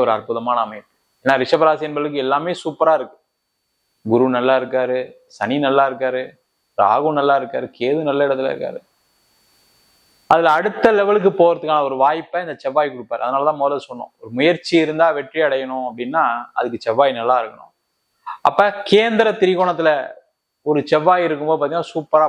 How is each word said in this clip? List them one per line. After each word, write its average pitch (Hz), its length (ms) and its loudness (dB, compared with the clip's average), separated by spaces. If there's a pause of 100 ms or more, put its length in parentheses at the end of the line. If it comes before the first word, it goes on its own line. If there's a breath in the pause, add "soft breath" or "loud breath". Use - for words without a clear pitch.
ஒரு 117 140 2
அற்புதமான 117 500 -4
அமைப்பு. 107 260 -18 (340)
ஏன்னா 135 180 2
ரிஷபராசி 156 440 0
என்பவர்களுக்கு 147 380 -4
எல்லாமே 147 340 -2
சூப்பரா 160 400 0
இருக்கு. - 180 -12 (880)
குரு 120 240 2
நல்லா 127 320 0
இருக்காரு, 127 380 -4 (380)
சனி 117 280 -4
நல்லா 139 240 4
இருக்காரு, 127 340 -6 (540)
ராகு 131 420 2
நல்லா 139 220 2
இருக்காரு, 127 280 -8 (100)
கேது 143 300 0
நல்ல 139 180 0
இடத்துல 135 260 -2
இருக்காரு. - 260 -8 (1500)
அதுல 160 300 4
அடுத்த 208 320 -2
லெவலுக்கு 202 420 2
போறதுக்கான 156 560 2
ஒரு 135 60 -4 (100)
வாய்ப்பை 165 400 -2
இந்த 151 120 -10
செவ்வாய் 139 360 -2
கொடுப்பாரு. 120 300 -10
அதனாலதான் 139 400 -2
முதல்ல 139 260 -2
சொன்னோம், 120 320 -14
ஒரு 110 160 -18
முயற்சி 165 360 0 (120)
இருந்தா 160 260 2
வெற்றி 147 300 -4
அடையணும் 131 480 -2
அப்படின்னா 120 360 -2 (280)
அதுக்கு 120 340 -4
செவ்வாய் 123 320 2
நல்லா 123 220 2
இருக்கணும். 110 260 -12 (800 loud breath)
அப்ப 147 140 2 (280)
கேந்திர 220 400 4 (100)
திரிகோணத்துல 175 500 2 (760)
ஒரு 151 140 2 (120)
செவ்வாய் 170 340 4
இருக்கும்போது 156 340 -2
பாத்தீங்கன்னா 151 320 -4
சூப்பரா 156 360 2